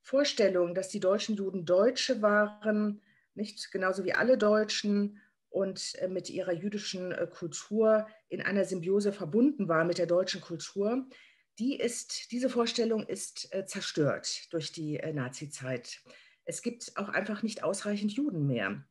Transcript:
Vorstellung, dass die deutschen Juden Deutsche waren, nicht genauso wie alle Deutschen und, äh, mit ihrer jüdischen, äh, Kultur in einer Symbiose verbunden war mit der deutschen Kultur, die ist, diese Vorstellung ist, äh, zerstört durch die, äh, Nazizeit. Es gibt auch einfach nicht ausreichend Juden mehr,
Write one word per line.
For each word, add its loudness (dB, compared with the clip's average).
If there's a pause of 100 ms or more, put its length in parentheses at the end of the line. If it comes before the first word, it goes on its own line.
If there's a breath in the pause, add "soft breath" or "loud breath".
Vorstellung, 2
dass -4
die -6
deutschen 2
Juden -4
Deutsche 4
waren, 2 (320 loud breath)
nicht -8
genauso 0
wie -2
alle 4
Deutschen 2 (280 loud breath)
und, -4
äh, -4
mit -6
ihrer -2
jüdischen, -4
äh, -2
Kultur 2 (220 loud breath)
in -6
einer 2
Symbiose 0
verbunden 2
war 4
mit 0
der 0
deutschen 2
Kultur, -4 (520 loud breath)
die -2
ist, -6
diese 0
Vorstellung 0
ist, -10
äh, -4
zerstört -2
durch -4
die, -6
äh, -6
Nazizeit. -8 (440 loud breath)
Es -8
gibt -8
auch -4
einfach -2
nicht -4
ausreichend -2
Juden 0
mehr, -2